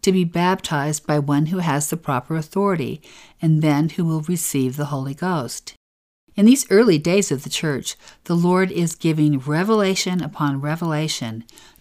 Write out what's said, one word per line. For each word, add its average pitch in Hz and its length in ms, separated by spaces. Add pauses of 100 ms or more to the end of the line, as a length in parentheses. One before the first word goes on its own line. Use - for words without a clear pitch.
to 196 80
be 185 120
baptized 170 840
by 151 100
one 147 300
who 185 120
has 147 300
the 170 80
proper 147 380
authority 160 680 (400)
and 160 220
then 151 260
who 180 160
will 160 160
receive 143 540
the 147 120
Holy 139 280
Ghost. 165 580 (600)
In 202 100
these 247 240
early 196 300
days 185 320
of 135 120
the 147 60
church, - 460 (300)
the 175 100
Lord 180 360
is 170 220
giving 151 460
revelation 185 800
upon 143 400
revelation, 151 800 (380)